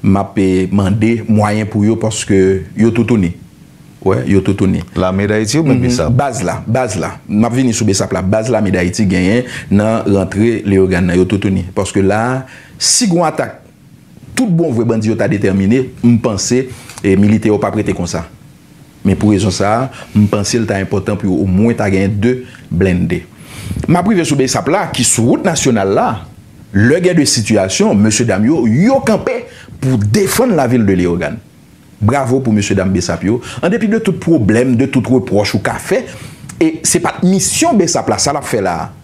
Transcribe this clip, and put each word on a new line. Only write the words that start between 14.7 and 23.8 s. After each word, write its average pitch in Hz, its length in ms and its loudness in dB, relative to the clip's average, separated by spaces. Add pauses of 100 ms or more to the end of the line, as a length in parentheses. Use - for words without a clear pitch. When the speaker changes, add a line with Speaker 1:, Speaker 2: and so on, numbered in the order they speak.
Speaker 1:
vrai 117 140 0
bandit 110 240 0
yo 110 80 2
t'a 101 100 0
déterminé, 101 640 0 (140)
m 120 160 4
pense 107 320 -2
et 123 640 -2
militaire 104 360 4
yo 101 60 2
pas 98 140 -2
prêté 101 200 -2
comme 87 140 -4
ça. 82 200 -8 (760)
Mais 98 100 4
pour 104 160 2
raison 98 200 2
ça, 110 400 0 (260)
m 104 120 4
pense 104 260 -2
le 113 120 0
temps 104 80 -2
important 98 420 -2
pour 92 260 -2
au 101 40 0
moins 104 280 2
t'a 107 160 -2
gagné 98 180 0
deux 117 360 -2 (260)
blindés. 87 540 0 (640)